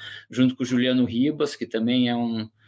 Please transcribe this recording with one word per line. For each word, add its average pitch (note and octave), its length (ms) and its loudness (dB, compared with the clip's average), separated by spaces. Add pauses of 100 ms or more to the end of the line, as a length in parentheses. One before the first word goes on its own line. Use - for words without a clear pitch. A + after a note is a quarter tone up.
(300)
junto B2+ 240 2
com - 80 -6
o B2 40 -2
Juliano B2+ 400 2
Ribas, D3 500 0
que A#2 100 -6
também A#2+ 440 0
é A#2+ 40 0
um A#2 320 -4 (220)